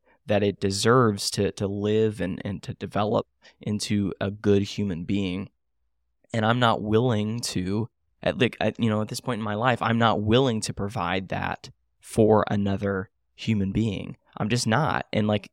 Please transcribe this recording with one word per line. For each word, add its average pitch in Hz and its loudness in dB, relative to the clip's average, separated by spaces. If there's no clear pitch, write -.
that 104 2
it 101 0
deserves 107 4
to, 98 0
to 101 -4
live 107 0
and, 90 -4
and 98 -6
to - -10
develop 104 -2
into 104 -2
a 101 -2
good 101 2
human 95 -4
being. 98 -4
And 110 0
I'm 117 2
not 117 2
willing 110 0
to, 101 -4
at, - -2
like, 117 2
at, 107 -2
you 113 2
know, 107 0
at 107 -6
this 123 -10
point 117 -6
in 110 -6
my 104 -4
life, 117 0
I'm 117 0
not 110 2
willing 113 2
to - -6
provide 95 -4
that 87 -6
for 107 4
another 98 -2
human 101 -2
being. 101 -4
I'm 107 -2
just 120 0
not. 113 0
And, 107 0
like, 104 -2